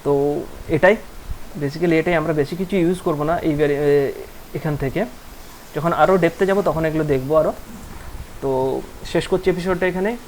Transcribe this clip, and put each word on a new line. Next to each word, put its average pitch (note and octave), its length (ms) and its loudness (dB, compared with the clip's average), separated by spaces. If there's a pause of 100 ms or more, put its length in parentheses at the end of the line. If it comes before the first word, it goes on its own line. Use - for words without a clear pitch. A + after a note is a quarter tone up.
তো C#3+ 380 2 (260)
এটাই F3+ 280 6 (640)
basically, D#3+ 320 0
এটাই, E3 220 4
আমরা D#3+ 180 2
বেশি D3+ 220 0
কিছু F#3 200 -2
ইউজ F3+ 260 2
করবো D3+ 220 0
না E3 160 0
এই D#3 160 0
ভ্যারি-, C#3+ 200 2
এ, C#3+ 360 4 (420)
এখান D3 240 -4
থেকে। D3+ 280 -2 (720)
যখন D3+ 180 0
আরও E3 240 6
ডেপথে E3+ 280 2
যাবো G3 160 2
তখন D#3+ 240 0
এগুলো D#3 180 2
দেখবো C#3 320 2
আরও। D#3+ 180 4 (880)
তো C3 400 0 (240)
শেষ - 220 0
করছি F#3 220 2
এপিসোডটা F3+ 360 0
এখানে। F#3 320 0 (100)